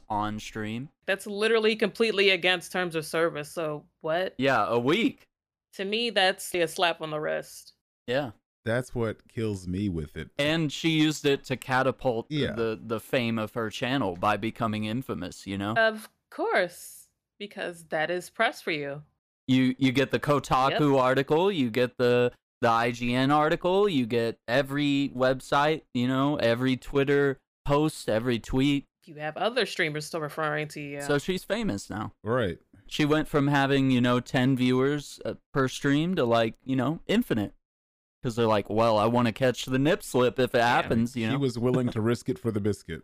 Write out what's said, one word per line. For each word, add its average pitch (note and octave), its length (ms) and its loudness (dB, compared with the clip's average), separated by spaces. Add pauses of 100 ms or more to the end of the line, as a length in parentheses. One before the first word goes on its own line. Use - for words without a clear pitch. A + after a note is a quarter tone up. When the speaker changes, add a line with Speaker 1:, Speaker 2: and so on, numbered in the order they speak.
Speaker 1:
on G#2+ 300 -2
stream. A2 500 -8 (180)
Speaker 2:
That's G3 200 -4
literally A3 500 0
completely G3+ 540 2
against F3+ 420 0
terms F3+ 220 -4
of D#3 100 -4
service. D3+ 460 -2
So D3+ 340 -8 (160)
what? E3 380 -4
Speaker 1:
Yeah, B2+ 300 2
a A#2 100 2
week. D#3 480 0 (480)
Speaker 2:
To G3 100 -6
me, A3 260 -2
that's F#3+ 440 0
a F3 120 2
slap E3 360 -2
on D#3 80 -6
the D3+ 100 -6
wrist. D#3 540 -8 (320)
Speaker 1:
Yeah. B2+ 240 -2 (340)
Speaker 3:
That's A#2+ 300 -2
what A2+ 340 -4
kills G#2 380 -4
me F#2+ 240 0
with D#2+ 260 -6
it. D#2+ 220 -10
Speaker 1:
And D3+ 340 0
she - 180 -2
used D#3 360 2
it C#3 180 2
to C3 120 -4
catapult B2+ 760 0
Speaker 3:
Yeah. C#3+ 220 -2
Speaker 1:
the, A2 300 -2
the A2+ 180 -4
fame A#2 380 -2
of G#2+ 160 -4
her A2+ 160 -4
channel A#2+ 460 -2
by G#2 220 0
becoming G#2+ 460 -4
infamous, G#2+ 640 -8
you G2 120 -4
know? G#2 180 -2
Speaker 2:
Of A3 320 -2 (220)
course, C#4+ 760 -6 (300)
because F3 520 -12
that D#3+ 200 -2
is F3+ 200 -4
press A#3+ 320 -2
for - 80 -6
you. D3 320 -6 (440)
Speaker 1:
You, C3 320 2
you C3 140 2
get C3 180 2
the B2 100 0
Kotaku D3 720 2
Speaker 2:
Yep. C3+ 100 4
Speaker 1:
article, C#3 500 2
you C3 180 0
get B2 280 0
the, B2 340 4 (300)
the A#2+ 60 4
I A#2 240 2
G A#2+ 220 -4
N C3 160 2
article, E3+ 580 2
you C3+ 180 0
get A#2 400 0
every C#3 680 0
website, C#3 640 2 (140)
you B2 120 0
know, C3+ 300 0
every B2 400 2
Twitter C#3 600 0 (260)
post, D3+ 440 0
every A#2 300 0
tweet. C#3 460 0 (220)
Speaker 2:
You D#3 100 -20
have D3+ 220 -8
other A3+ 280 0
streamers D3+ 400 -4
still E3+ 140 -6
referring D3+ 480 -4
to D3+ 120 -14
you. C#3+ 200 -10
Speaker 1:
So C#3+ 180 0
she's F#3 240 -4
famous G3 480 -4
now. G2+ 220 -6 (100)
Speaker 3:
Right. G#2+ 360 -2 (280)
Speaker 1:
She - 200 -2
went D3+ 220 2
from C#3+ 200 2
having, C#3 420 2
you B2+ 100 4
know, B2 200 4
ten C3 360 2
viewers, B2+ 680 0
uh, - 100 -6 (180)
per C3+ 160 0
stream D3+ 480 0
to, D3 80 0
like, A#2 300 2 (100)
you C3 120 -2
know, C3+ 320 0
infinite. D#3+ 460 0 (680)
'Cause A#2+ 140 -4
they're A#2 100 2
like, G#2+ 220 2
"Well, A2 300 4
I G#2 80 4
wanna A#2+ 260 2
catch B2+ 320 0
the C3 140 -2
nip D3 240 2
slip B2 360 2
if B2 160 2
it B2 40 4
Speaker 2:
Yeah. A#2 100 4
Speaker 1:
happens," B2 480 0
you A2+ 100 -2
Speaker 3:
She A2+ 60 0
Speaker 1:
know? C#3+ 60 0
Speaker 3:
was C3 200 -2
willing B2+ 300 2
to A2+ 140 -4
risk A#2 260 0
it B2+ 100 -2
for A#2+ 120 -4
the G#2 100 0
biscuit. G2 440 -4